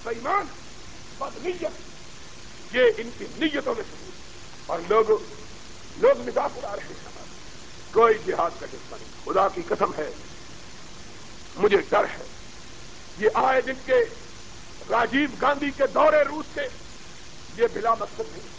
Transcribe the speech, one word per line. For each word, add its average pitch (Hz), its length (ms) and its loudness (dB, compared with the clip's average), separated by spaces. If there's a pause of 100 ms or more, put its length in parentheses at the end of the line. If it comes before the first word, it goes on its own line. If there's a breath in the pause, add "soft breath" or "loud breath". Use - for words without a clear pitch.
بے 254 60 -6
ایمان، 285 360 0 (720)
بدنیت، - 1600 -8
یہ 254 80 8 (140)
ان 233 200 -4
کی 208 80 -6 (120)
نیتوں 294 400 2
میں 208 120 -6
سے - 160 -12
ہے۔ 349 40 -12 (560)
اور 170 220 -2
لوگ، 214 240 6 (880)
لوگ 240 280 8
مذاق 247 320 0
اڑا 208 180 -6
رہے - 80 -6
ہیں، - 100 -10 (960)
کوئی 226 220 8 (120)
جہاد 170 240 2 (100)
کا 147 140 -10
جذبہ 120 220 -10
نہیں۔ - 300 -12
خدا - 220 4
کی - 200 -2
قسم 196 300 2
ہے، 147 140 -4 (1400)
مجھے 196 220 6
ڈر - 260 4
ہے، - 200 -4 (920)
یہ 208 160 6
آئے 262 280 6
دن 254 120 -2 (120)
کے 262 100 4 (920)
راجیو 233 380 4 (140)
گاندھی 285 360 4
کے 269 100 4
دورے 302 340 8
روس 302 320 0
سے، 277 140 -2 (920)
یہ 226 160 4
بلا 226 260 2
مقصد 208 200 -6
نہیں۔ - 280 -8 (100)